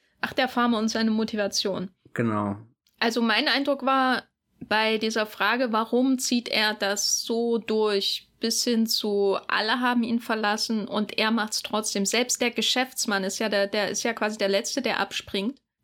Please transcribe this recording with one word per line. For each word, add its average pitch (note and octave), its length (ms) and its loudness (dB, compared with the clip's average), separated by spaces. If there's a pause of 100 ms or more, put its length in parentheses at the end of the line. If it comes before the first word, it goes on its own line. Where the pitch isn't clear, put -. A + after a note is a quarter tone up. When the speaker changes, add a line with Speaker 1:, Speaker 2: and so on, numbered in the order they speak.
(220)
Speaker 1:
Ach, - 100 -4
der C4 160 2
Farmer A#3+ 300 2
und A3 100 0
seine A3 220 0
Motivation. G#3 800 -2 (240)
Speaker 2:
Genau. G#2 420 0 (420)
Speaker 1:
Also A#3 220 0
mein A3+ 280 2
Eindruck C4+ 360 0
war C4 380 2 (460)
bei A3 300 2
dieser A3 280 0
Frage, A3 460 0
warum B3 460 2
zieht A#3+ 300 0
er G#3+ 260 2
das G#3 480 0
so A#3 360 0
durch, G#3+ 720 0 (120)
bis A3+ 240 0
hin A3+ 220 2
zu G3+ 500 2 (120)
alle A3+ 320 0
haben B3 220 2
ihn A3+ 180 0
verlassen A3 680 -2
und - 320 -2
er A3 120 4
macht's G#3+ 320 -2
trotzdem. G#3 440 -2
Selbst B3 340 0
der A#3+ 100 0
Geschäftsmann A#3 760 -2
ist G3 140 -4
ja A3 100 0
der, G3+ 180 2
der G3+ 220 -2
ist - 140 -4
ja A#3 100 0
quasi G#3+ 260 -2
der G3 100 0
Letzte, G#3 340 0
der A3 160 0
abspringt. G3+ 600 -4 (260)